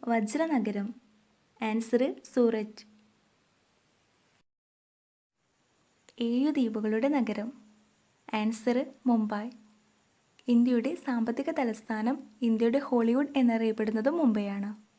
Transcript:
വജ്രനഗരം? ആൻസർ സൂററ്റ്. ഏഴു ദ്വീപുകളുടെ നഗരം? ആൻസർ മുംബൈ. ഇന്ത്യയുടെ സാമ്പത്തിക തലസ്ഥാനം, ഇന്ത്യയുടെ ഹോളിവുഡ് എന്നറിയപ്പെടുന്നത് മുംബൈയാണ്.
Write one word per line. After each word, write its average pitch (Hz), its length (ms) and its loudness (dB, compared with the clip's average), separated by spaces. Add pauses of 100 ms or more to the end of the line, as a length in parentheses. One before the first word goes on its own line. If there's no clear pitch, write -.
(120)
വജ്രനഗരം? 220 760 0 (800)
ആൻസർ 226 340 0 (300)
സൂററ്റ്. 226 520 0 (3500)
ഏഴു 247 280 2
ദ്വീപുകളുടെ 220 640 0
നഗരം? 214 320 -2 (880)
ആൻസർ 226 380 0 (320)
മുംബൈ. 214 360 0 (1080)
ഇന്ത്യയുടെ 240 380 4 (140)
സാമ്പത്തിക 240 440 -2 (100)
തലസ്ഥാനം, 226 580 -2 (300)
ഇന്ത്യയുടെ 233 400 2
ഹോളിവുഡ് 247 540 2
എന്നറിയപ്പെടുന്നത് 226 800 2
മുംബൈയാണ്. 208 520 0 (280)